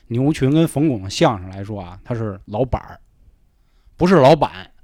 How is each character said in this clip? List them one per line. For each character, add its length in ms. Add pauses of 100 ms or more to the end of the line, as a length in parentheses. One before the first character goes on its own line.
牛 240
群 200
跟 140
冯 220
巩 160
的 60
相 280
声 120
来 140
说 180
啊， 240
他 100
是 300
老 180
板 180
儿， 160 (1000)
不 100
是 80
老 180
板， 180 (320)